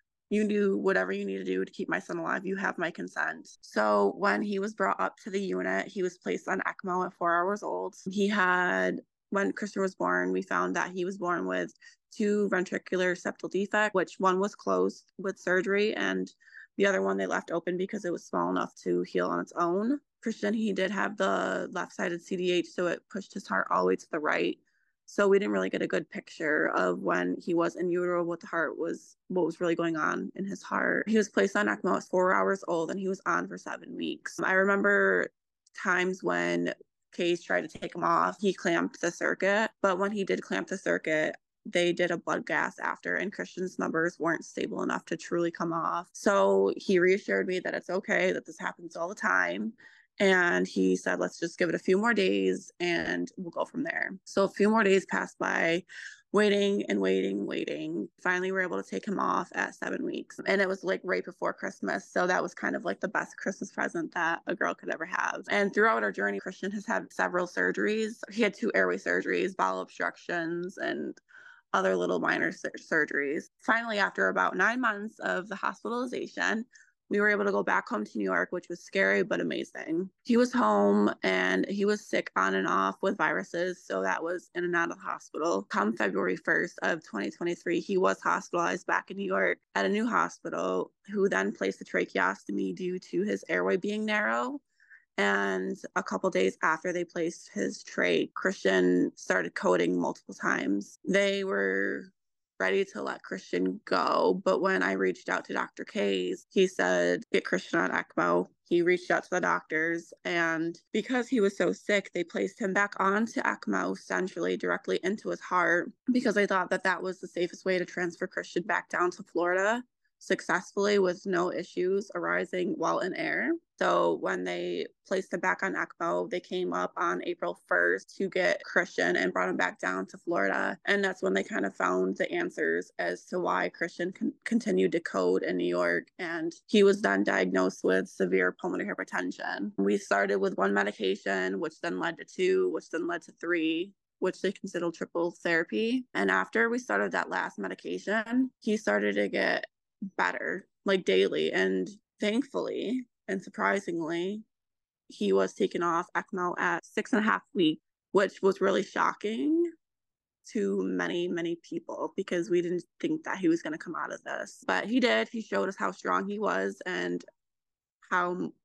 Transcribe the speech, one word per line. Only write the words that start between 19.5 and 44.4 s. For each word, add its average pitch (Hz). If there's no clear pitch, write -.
own. 226
Christian, 214
he 220
did 190
have 202
the 190
left-sided 180
C 196
D 180
H, 170
so 180
it -
pushed -
his 202
heart 190
all 185
the 185
way 185
to -
the 160
right. 170
So 202
we 196
didn't 208
really 190
get 185
a -
good 180
picture 156
of -
when 180
he -
was 165
in 180
utero, 175
what 170
the 214
heart 165
was, -
what 185
was 165
really 170
going 170
on 180
in 196
his 196
heart. -
He 220
was 208
placed 196
on 208
ecmo 202
at -
four 185
hours 196
old, 165
and 190
he 190
was 185
on 175
for 185
seven -
weeks. -
I 190
remember 196
times 185
when 175
Case 175
tried 175
to -
take 175
him 175
off, 170
he 196
clamped 170
the 170
circuit, 190
but 190
when 196
he 208
did 185
clamp 196
the 196
circuit, 160
they 175
did 175
a 170
blood 156
gas 160
after, -
and 185
Christian's 180
numbers 175
weren't 160